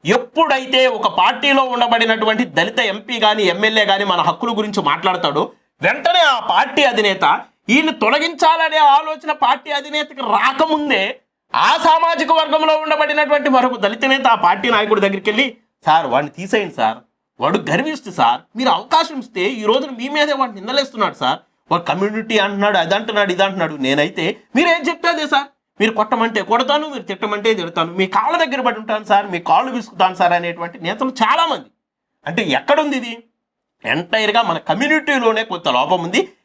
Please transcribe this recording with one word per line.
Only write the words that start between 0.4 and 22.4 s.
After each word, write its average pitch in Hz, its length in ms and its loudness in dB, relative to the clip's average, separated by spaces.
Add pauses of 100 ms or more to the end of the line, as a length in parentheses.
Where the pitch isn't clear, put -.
ఒక 208 120 -2 (100)
పార్టీలో 262 440 2 (120)
ఉండబడినటువంటి 226 680 2 (120)
దళిత 214 220 0 (140)
ఎంపీ 220 320 -8
కానీ, 214 180 2 (100)
ఎమ్మెల్యే 214 380 2
కానీ 196 220 0
మన 175 160 0
హక్కుల 233 300 -2
గురించి 202 300 -2
మాట్లాడతాడో 165 540 0 (380)
వెంటనే 285 420 2 (120)
ఆ - 20 -4 (160)
పార్టీ 269 380 2
అధినేత 202 340 0 (500)
ఈయన 311 160 2 (120)
తొలగించాలనే 311 800 2 (160)
ఆలోచన 311 340 -4 (140)
పార్టీ 294 340 -2
అధినేతకి 294 440 -6 (120)
రాకముందే 269 680 0 (500)
ఆ 202 180 4 (140)
సామాజిక 330 520 2
వర్గంలో 311 360 2 (100)
ఉండబడినటువంటి 294 720 0
మరొక 254 280 2
దళిత 214 280 -2
నేత 269 240 2
ఆ - 100 -4
పార్టీ 196 300 2
నాయకుడి 214 280 2
దగ్గరికి 196 260 0
వెళ్ళి, 226 160 0 (400)
"సార్, 160 280 4
వాడిని 143 240 0
తీసేయండి 196 420 -4
సార్, 113 180 0 (420)
వాడు 160 180 0 (120)
గర్విష్టి 254 500 -2
సార్, 120 200 2 (180)
మీరు 247 200 0
అవకాశం 311 460 0
ఇస్తే 185 200 -6 (160)
ఈ 214 100 -8
రోజున 269 300 0
మీ 247 160 -8
మీదే 294 240 0
వాడిని 233 200 -4
నిందలేస్తున్నాడు 220 640 -4
సార్, 143 160 0 (340)
వాడు 170 180 -2
కమ్యూనిటీ 214 460 -2 (100)